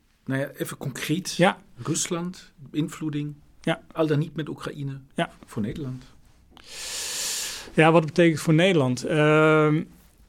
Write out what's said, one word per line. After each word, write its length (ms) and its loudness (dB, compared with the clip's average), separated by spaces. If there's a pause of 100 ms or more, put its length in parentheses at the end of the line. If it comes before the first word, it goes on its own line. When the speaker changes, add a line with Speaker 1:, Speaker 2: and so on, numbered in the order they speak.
(240)
Speaker 1:
nou 160 -4
ja, 160 -6
even 200 -8
concreet, 580 -6
Speaker 2:
Ja. 240 4 (240)
Speaker 1:
Rusland, 680 -6 (180)
beïnvloeding, 640 -6 (260)
Speaker 2:
Ja. 220 -4 (100)
Speaker 1:
al 140 0
dan 120 2
niet 180 -4
met 120 -6
Oekraïne, 500 -10 (160)
Speaker 2:
Ja. 160 -2 (160)
Speaker 1:
voor 160 -8
Nederland? 420 -8 (1700)
Speaker 2:
Ja, 180 6
wat 140 6
betekent 340 4
voor 140 2
Nederland? 500 2
Ehm, 800 4 (460)